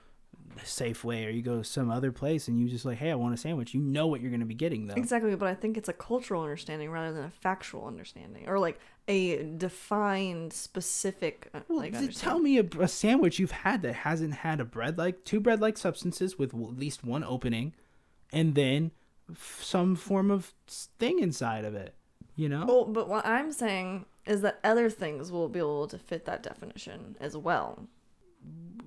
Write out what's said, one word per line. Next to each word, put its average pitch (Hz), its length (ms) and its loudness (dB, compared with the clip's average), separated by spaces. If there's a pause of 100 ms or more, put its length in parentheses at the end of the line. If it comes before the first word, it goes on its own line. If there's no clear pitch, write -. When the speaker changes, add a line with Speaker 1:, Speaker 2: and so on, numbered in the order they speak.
(580)
Speaker 1:
Safeway, 117 680 -4
or 107 40 -4
you 117 120 -2
go 120 160 -2
to 110 60 -4
some 123 260 0
other 131 220 0
place, 147 360 -2
and 120 120 2
you 120 80 4
just 120 160 -4
like, 123 140 -2
"Hey, 151 120 0
I 160 40 0
want 120 200 0
a - 20 -2
sandwich," 139 380 -4
you 131 60 2
know 147 260 2
what 147 140 2
you're 127 100 -4
gonna 120 140 0
be 113 100 -4
getting, 151 320 -2
though. 202 80 -6
Speaker 2:
Exactly, 233 420 2
but 190 120 0
I 185 60 0
think 214 220 -2
it's 214 120 -6
a 180 40 -4
cultural 226 500 -2
understanding 156 480 -6
rather 160 240 -4
than 147 100 -6
a 165 60 -10
factual - 560 -4
understanding, - 600 -14
or, 190 100 4
like, 170 200 2 (300)
a 185 360 2
defined, 180 1080 -2
specific, - 1000 -4
uh, 147 140 -8
Speaker 1:
Well, 330 100 0
Speaker 2:
like, 226 140 -4
Speaker 1:
th-, 233 100 -2
Speaker 2:
understanding. - 280 -2
Speaker 1:
tell 392 100 2
me 277 180 8
a, 170 240 2
a 180 60 4
sandwich 208 500 4
you've 190 120 2
had 196 320 0
that 117 120 -2
hasn't 160 400 0
had 156 260 -2
a 123 40 0
bread, 120 340 -2
like, 180 260 -2
two 214 160 2
bread-like 214 380 4
substances 180 600 -2
with 139 140 2
w-, 117 180 -6
at 123 80 -8
least 143 260 -4
one 131 200 0
opening, 127 500 0 (580)
and 156 220 4
then 143 360 4 (400)
f-, - 320 -14
some 180 340 4
form 196 340 2
of 196 220 0 (160)
s-, - 300 -12
thing 311 220 2
inside 117 440 0
of 107 100 -4
it, 95 200 -10 (420)
you 156 120 0
know? 143 180 0
Speaker 2:
Well, 247 180 8
but 220 240 -2
what 208 180 0
I'm 262 260 2
saying 190 540 -2 (200)
is 202 160 2
that 202 220 2
other 226 260 6
things 156 420 -6
will 170 160 0
be 180 100 -4
able 147 300 0
to 175 100 -12
fit - 280 -8
that - 160 -6
definition - 760 -12
as 147 160 -6
well. 147 520 -2 (1000)